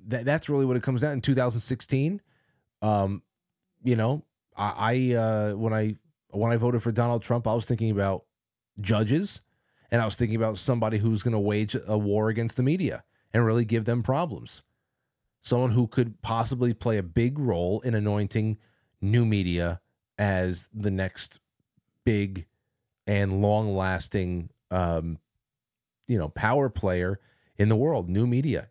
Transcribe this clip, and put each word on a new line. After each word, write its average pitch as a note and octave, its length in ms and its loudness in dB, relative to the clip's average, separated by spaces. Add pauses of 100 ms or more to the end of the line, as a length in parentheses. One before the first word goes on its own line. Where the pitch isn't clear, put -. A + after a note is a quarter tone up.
tha-, A#2+ 180 -4
that's D3+ 240 0
really C#3 160 2
what B2+ 120 2
it A2+ 60 0
comes B2 200 0
down. D3 100 0
In B2+ 80 -4
two C#3 140 0
thousand A#2+ 260 0
sixteen, C#3 640 -2 (580)
um, G2+ 420 0 (640)
you B2 120 2
know, B2 280 0 (320)
I, A#2+ 560 0
I, - 20 2
uh, A2 420 0
when A2 180 -2
I, G#2+ 220 0 (340)
when A2+ 220 0
I A#2+ 40 2
voted A#2+ 260 2
for A#2 80 0
Donald A#2+ 320 0
Trump, A#2+ 240 -2
I G#2+ 60 2
was A#2 140 -2
thinking A2+ 240 0
about G2 340 0 (560)
judges, A2 640 0 (480)
and A#2 100 4
I A2+ 40 0
was G#2+ 120 -4
thinking A2+ 200 0
about A2 220 0
somebody A2 400 0
who's A2 240 2
gonna A2+ 160 0
wage G#2 380 0 (100)
a G#2+ 100 0
war G#2+ 320 2
against A2+ 280 -2
the B2 60 0
media D#3+ 420 0 (280)
and A#2 140 4
really A2+ 180 2
give A2 200 0
them A#2+ 180 0
problems. C3 600 -4 (760)
Someone B2 300 0
who A#2+ 160 4
could A#2 360 0
possibly A2+ 520 0
play A2+ 240 0
a F#2+ 40 -2
big A#2+ 360 0
role G2 440 0
in A#2+ 120 -2
anointing G#2+ 640 0 (420)
new A2+ 240 4
media F2 560 0 (380)
as F#2 540 0
the G#2 180 -2
next - 500 -6 (640)
big G2 420 0 (600)
and G2+ 360 2
long-lasting, F#2+ 1080 0 (220)
um, E2+ 480 -2 (880)
you A#2 100 2
know, D2+ 120 -2
power C3 380 0
player F#2 520 -2 (360)
in G#2 120 4
the A2 80 4
world, B2 320 0
new G#2 180 2
media, B2 440 -2